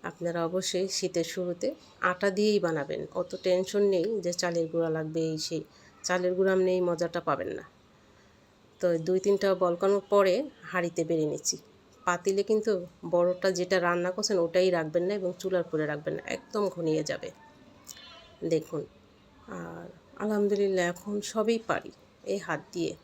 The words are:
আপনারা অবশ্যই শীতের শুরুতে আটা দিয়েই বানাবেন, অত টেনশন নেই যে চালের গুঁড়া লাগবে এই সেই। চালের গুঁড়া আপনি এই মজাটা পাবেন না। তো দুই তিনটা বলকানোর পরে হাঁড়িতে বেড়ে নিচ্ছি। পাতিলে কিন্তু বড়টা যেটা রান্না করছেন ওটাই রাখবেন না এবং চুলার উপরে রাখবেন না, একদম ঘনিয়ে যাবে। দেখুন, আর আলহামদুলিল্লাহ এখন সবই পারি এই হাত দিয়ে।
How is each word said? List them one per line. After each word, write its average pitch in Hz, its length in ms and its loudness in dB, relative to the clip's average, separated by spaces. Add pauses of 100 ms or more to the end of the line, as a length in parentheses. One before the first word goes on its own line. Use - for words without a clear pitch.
(100)
আপনারা 170 380 -4
অবশ্যই 185 400 -2
শীতের 175 460 -2
শুরুতে 180 340 -4 (320)
আটা 180 360 0
দিয়েই 208 300 4
বানাবেন, 151 340 -2 (200)
অত 175 100 -6 (140)
টেনশন 185 380 2 (120)
নেই 175 120 2 (180)
যে 175 80 -2
চালের 170 400 0
গুঁড়া 165 240 0
লাগবে 160 240 -2 (100)
এই 156 160 -4
সেই। 156 160 -4 (400)
চালের 180 320 2
গুঁড়া 190 180 4
আপনি 185 240 4
এই 180 120 2
মজাটা 170 400 -2
পাবেন 135 300 -2
না। - 60 -14 (1160)
তো 185 60 0 (120)
দুই 180 260 2
তিনটা 202 240 4 (160)
বলকানোর 190 380 2 (100)
পরে 190 220 6 (360)
হাঁড়িতে 175 380 -2
বেড়ে 160 240 2
নিচ্ছি। - 240 -4 (480)
পাতিলে 190 380 0
কিন্তু 214 300 2 (400)
বড়টা 180 360 4 (100)
যেটা 180 180 2 (100)
রান্না 175 240 2
করছেন 208 280 -2
ওটাই 170 300 4 (100)
রাখবেন 160 300 0
না 208 60 0
এবং 190 160 -2 (100)
চুলার 180 280 0
উপরে 151 180 0
রাখবেন 151 280 -4
না, 165 80 -8 (140)
একদম - 260 -4 (120)
ঘনিয়ে 156 360 0
যাবে। - 200 -6 (1200)
দেখুন, 156 300 -2 (640)
আর 170 400 -12 (360)
আলহামদুলিল্লাহ 202 680 2
এখন 208 220 -8 (180)
সবই 220 260 2 (120)
পারি - 220 -4 (400)
এই 196 60 -2
হাত 160 220 -6 (120)
দিয়ে। 165 200 -4 (120)